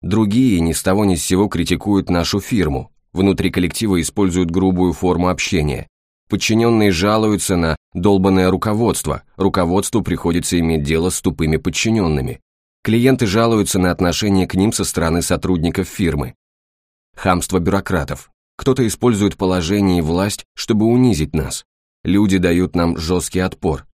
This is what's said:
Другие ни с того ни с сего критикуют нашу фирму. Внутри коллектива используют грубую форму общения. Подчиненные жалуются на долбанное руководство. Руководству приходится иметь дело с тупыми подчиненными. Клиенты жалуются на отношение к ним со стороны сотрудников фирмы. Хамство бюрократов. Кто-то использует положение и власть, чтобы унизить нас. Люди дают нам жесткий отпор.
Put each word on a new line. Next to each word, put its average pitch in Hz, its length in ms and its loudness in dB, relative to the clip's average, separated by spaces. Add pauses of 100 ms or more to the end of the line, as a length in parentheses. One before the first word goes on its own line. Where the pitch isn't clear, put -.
Другие 107 580 2
ни 82 140 0
с 76 100 -4
того 98 220 0
ни 95 100 2
с 78 100 -4
сего 95 220 2
критикуют 90 640 -2
нашу 87 300 0
фирму. 76 500 -2 (220)
Внутри 95 380 2
коллектива 90 500 -2
используют 90 500 0
грубую 90 420 2
форму 87 360 0
общения. 73 580 -2 (420)
Подчиненные 110 640 2
жалуются 104 680 0
на 80 200 0 (180)
долбанное 92 560 2
руководство. 95 720 -2 (140)
Руководству 95 680 0
приходится 85 560 -2
иметь 80 240 0
дело 80 280 0
с - 100 -6
тупыми 80 360 -2
подчиненными. 80 840 -2 (420)
Клиенты 123 440 2
жалуются 107 520 0
на 90 140 2
отношение 92 560 0
к - 60 -8
ним 98 180 2
со 95 120 -2
стороны 85 380 -2
сотрудников 85 680 -2
фирмы. 73 460 -4 (800)
Хамство 92 440 0
бюрократов. 87 720 -2 (260)
Кто-то 127 300 0
использует 104 500 0
положение 92 640 0
и 85 40 0
власть, 90 520 -2
чтобы 110 320 0
унизить 117 480 2
нас. 71 300 -6 (400)
Люди 98 340 2
дают 87 360 0
нам 85 220 0
жесткий 90 460 -2
отпор. 90 440 -4 (120)